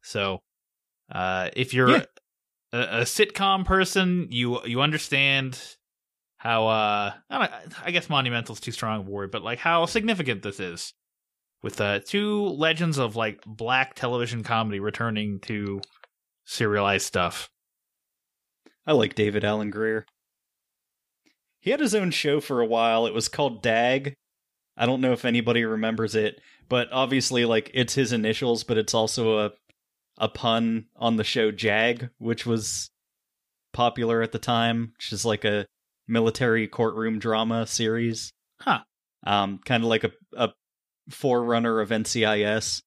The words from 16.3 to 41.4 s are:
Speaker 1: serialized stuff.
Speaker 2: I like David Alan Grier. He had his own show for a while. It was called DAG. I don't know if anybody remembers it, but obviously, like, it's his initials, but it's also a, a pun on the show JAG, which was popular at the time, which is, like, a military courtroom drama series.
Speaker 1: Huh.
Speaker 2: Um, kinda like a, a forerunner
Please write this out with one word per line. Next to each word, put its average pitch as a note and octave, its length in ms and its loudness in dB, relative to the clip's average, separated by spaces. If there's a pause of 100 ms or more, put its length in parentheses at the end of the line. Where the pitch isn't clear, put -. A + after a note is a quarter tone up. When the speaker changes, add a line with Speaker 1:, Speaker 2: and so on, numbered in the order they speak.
Speaker 1:
serialized G2+ 640 0
stuff. - 420 -4 (1400)
Speaker 2:
I D#3+ 60 2
like A2 220 2
David G#2 300 0
Alan G#2 260 -2
Grier. A2 360 -4 (1500)
He F#3+ 120 -4
had D4 100 0
his G#3+ 160 0
own F#3 160 0
show D3 280 2
for C3 200 -2
a A#2 60 4
while. A2+ 400 4
It G#2+ 80 -2
was A2+ 120 -2
called B2+ 360 -2
DAG. B2+ 520 2 (640)
I A#2 100 0
don't B2+ 140 2
know B2+ 120 4
if A#2+ 120 -2
anybody A#2 400 2
remembers A2 500 -2
it, G#2+ 260 0 (280)
but B2 240 2
obviously, B2+ 520 2
like, A2+ 300 2
it's B2 200 2
his B2+ 180 2
initials, A2+ 500 0
but A2+ 160 0
it's G#2+ 160 0
also A2 520 2
a, G#2 40 -4 (680)
a A2 100 0
pun A2+ 680 0
on A2+ 220 0
the G#2+ 80 0
show A2 260 2
JAG, A2+ 680 0
which A2+ 280 -4
was A2+ 440 -4 (840)
popular A#2 500 0
at A2+ 80 -2
the A2 80 -6
time, A#2 580 0
which - 160 -10
is, G#2 120 -6
like, G#2+ 200 0
a G#2 220 0 (400)
military A2+ 600 2
courtroom A2 500 -2
drama A2+ 480 0
series. A2+ 640 -2 (280)
Speaker 1:
Huh. G#3 220 0 (440)
Speaker 2:
Um, G2+ 380 2
kinda A#2 240 0
like A2 160 2
a, A2 80 0 (240)
a A2+ 140 0 (600)
forerunner A#2 720 2